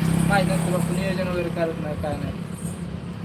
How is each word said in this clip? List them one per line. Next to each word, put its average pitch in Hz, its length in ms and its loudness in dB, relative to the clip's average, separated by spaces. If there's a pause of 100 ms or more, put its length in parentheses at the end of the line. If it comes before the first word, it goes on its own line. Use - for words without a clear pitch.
(280)
माहीत 196 180 6
नसतं - 260 2
बापू - 220 2
नियोजन 185 340 0
वगैरे 175 200 0
करत 170 320 0
नाही, 151 220 -4
काय 151 140 0
नाही. - 160 -4 (920)